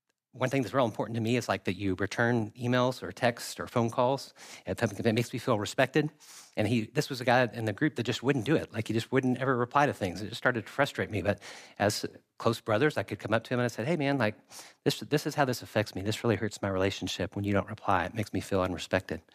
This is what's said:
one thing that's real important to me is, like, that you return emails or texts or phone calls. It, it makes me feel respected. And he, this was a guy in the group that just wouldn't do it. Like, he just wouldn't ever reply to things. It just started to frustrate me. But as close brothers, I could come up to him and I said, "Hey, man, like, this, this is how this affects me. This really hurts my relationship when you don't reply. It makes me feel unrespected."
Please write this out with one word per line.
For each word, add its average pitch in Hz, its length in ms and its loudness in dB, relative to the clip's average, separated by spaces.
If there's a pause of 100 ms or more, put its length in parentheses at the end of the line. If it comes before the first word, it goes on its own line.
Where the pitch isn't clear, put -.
(320)
one 127 180 -2
thing 135 120 2
that's - 120 -4
real 135 120 4
important 113 300 -2
to 113 60 0
me 117 140 2
is, 117 120 0
like, 98 180 -2
that 95 100 0
you 98 200 0
return 117 560 2 (100)
emails 123 420 0
or 87 80 -8
texts - 480 -2
or 85 80 -6
phone 117 220 2
calls. 131 440 0 (320)
It, - 160 -4
it 107 340 0
makes 117 160 0
me - 80 -6
feel 113 200 0
respected. 139 500 2 (480)
And 107 100 2
he, 113 260 0
this 151 160 -2
was 127 100 -8
a 123 60 -6
guy 123 280 6
in 117 120 -4
the 104 80 0
group 151 220 0
that 120 80 0
just 117 200 -2
wouldn't 127 220 2
do 151 100 4
it. - 180 -2
Like, - 140 -4
he 110 60 0
just 110 180 -2
wouldn't 127 280 2
ever 131 180 0
reply 131 300 2
to 113 60 2
things. 92 280 -4
It 104 80 -6
just - 80 -8
started 120 280 0
to - 60 -16
frustrate 113 380 0
me. 104 120 -2
But 98 180 0 (400)
as 104 260 0 (320)
close 117 240 0
brothers, 113 360 2
I 101 60 0
could - 160 -8
come 104 140 -4
up 113 120 2
to - 80 -6
him 123 60 2
and 123 60 2
I 120 40 0
said, 113 180 -6
"Hey, 170 100 0
man, 139 200 0
like, 107 180 2 (480)
this, - 160 0
this 139 260 0
is 147 100 -4
how 147 100 4
this 123 160 -2
affects - 340 -2
me. 92 60 -6
This 107 220 -2
really 113 120 4
hurts 104 260 -4
my 101 80 0
relationship 95 640 -2
when 101 100 -2
you 101 80 2
don't 98 160 2
reply. 98 360 0
It - 80 -8
makes 107 200 -4
me 95 80 0
feel 95 180 0
unrespected." 90 600 -2 (140)